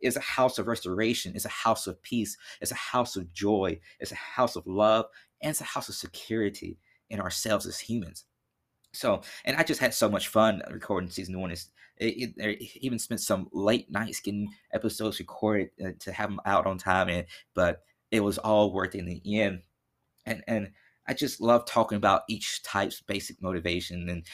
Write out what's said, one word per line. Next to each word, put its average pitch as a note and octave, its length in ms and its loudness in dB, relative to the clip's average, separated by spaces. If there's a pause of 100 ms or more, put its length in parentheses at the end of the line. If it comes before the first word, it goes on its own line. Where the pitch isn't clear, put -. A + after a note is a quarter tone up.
is B2+ 140 2
a C3+ 40 -4
house - 380 2
of G2+ 80 -2
restoration, A2+ 680 0
it's G2+ 80 -4
a G#2+ 40 -6
house - 380 0
of F#2 160 -8
peace, A2 340 -2 (240)
it's - 120 -4
a - 20 -6
house - 400 -2
of F2 180 -8
joy, F#2+ 460 2 (220)
it's - 100 -8
a - 60 -10
house - 400 0
of E2+ 100 -10
love, G#2+ 400 4 (340)
and D3+ 100 -4
it's D3+ 100 -2
a C3+ 40 -10
house - 240 -6
of G#2 60 -8
security G2+ 840 -4 (320)
in G#2+ 120 -6
ourselves G2 460 0
as - 120 -8
humans. A2 460 -6 (680)
So, G#2+ 300 0 (220)
and C3+ 120 0
I E3 60 6
just - 180 0
had D#3 140 2
so G#2+ 160 4
much G2 160 0
fun G#2+ 420 6
recording F2+ 400 -4
season F#2 320 -6
one. F2+ 120 -4
It's, - 180 -12 (260)
it, A2+ 400 -2
it, G#2 240 -2
I - 200 -14
even B2 180 -2
spent A2 220 -4
some F#2+ 320 0
late G#2 400 2
nights G#2 280 -4
getting G#2 300 -4 (220)
episodes G#2+ 480 -2
recorded, G#2 500 0 (120)
uh, F#2 80 -4 (100)
to F#2+ 120 -10
have G#2 180 -2
'em G2 140 -6
out G2 220 4
on F#2+ 120 -2
time, F#2 300 2
and, F2 180 0 (280)
but F2 300 2 (260)
it A2 100 4
was G2+ 180 2
all G#2+ 340 6
worth F#2 240 -2
it - 20 -4
in F2+ 80 -6
the G#2 340 -2
end. F#2+ 220 0 (640)
And, A2+ 220 -6
and G2+ 240 -2 (360)
I C3 60 -2
just - 260 -4
love A#2 260 4
talking A2 280 2
about G2+ 340 4
each - 360 -6
type's - 360 -2
basic - 400 -6
motivation F2 680 -2
and F2 260 -6